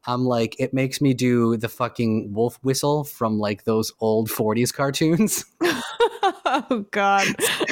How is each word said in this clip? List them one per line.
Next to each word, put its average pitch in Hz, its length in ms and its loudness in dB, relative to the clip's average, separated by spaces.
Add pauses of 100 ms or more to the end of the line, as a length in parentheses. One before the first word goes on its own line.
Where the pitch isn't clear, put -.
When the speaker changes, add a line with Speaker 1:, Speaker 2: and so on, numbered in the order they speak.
Speaker 1:
I'm 123 180 -2
like, 117 360 0
it 131 120 -2
makes 131 280 -2
me 135 140 4
do 120 420 2
the 110 120 -4
fucking 110 640 -2
wolf 117 300 -2
whistle 143 420 0
from, 110 340 -2
like, 104 260 -4
those 110 360 0
old 110 300 2
forties 117 420 0
cartoons. 156 800 0
<laughs> - 100 -20
Speaker 2:
<laughs> 311 220 0 (680)
Oh, 247 420 -2
God. 196 360 2 (460)